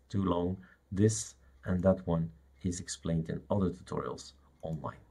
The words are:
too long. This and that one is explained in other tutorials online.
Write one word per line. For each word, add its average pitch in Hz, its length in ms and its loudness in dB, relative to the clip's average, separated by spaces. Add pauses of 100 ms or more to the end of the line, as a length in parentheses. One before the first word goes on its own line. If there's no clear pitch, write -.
too 101 140 0
long. 90 340 2 (340)
This 107 440 2 (280)
and 92 200 0
that 95 220 4
one 82 240 2 (340)
is 87 160 -2
explained 82 500 -4
in - 100 -6 (100)
other 95 200 2
tutorials - 640 -8 (280)
online. 78 360 -8 (140)